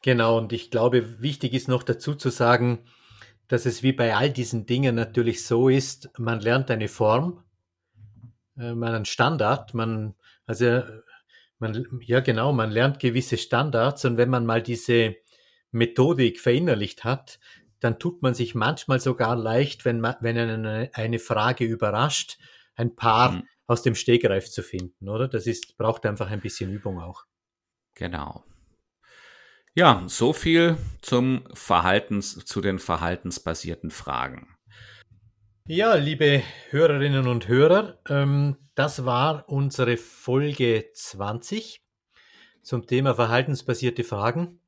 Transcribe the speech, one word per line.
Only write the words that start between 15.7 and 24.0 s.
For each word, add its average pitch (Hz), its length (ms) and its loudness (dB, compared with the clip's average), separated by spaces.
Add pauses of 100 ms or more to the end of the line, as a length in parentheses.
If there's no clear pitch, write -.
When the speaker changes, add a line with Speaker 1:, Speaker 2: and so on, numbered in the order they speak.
Speaker 1:
Methodik 120 680 2
verinnerlicht 123 640 0
hat, - 360 -6 (400)
dann 113 200 0
tut 175 240 -6
man 127 100 2
sich 120 220 -4
manchmal 127 440 0
sogar 123 360 0
leicht, 120 500 -2
wenn 117 140 0
ma-, 131 220 -2
wenn 117 160 -2
einen 110 280 -4
eine, 110 280 -4
eine 113 260 -4
Frage 117 460 0
überrascht, 113 720 -2 (360)
ein 120 200 -2
paar 117 380 4
Speaker 2:
Mhm. 87 100 -8 (240)
Speaker 1:
aus 117 160 0
dem 117 100 2
Stegreif 110 560 2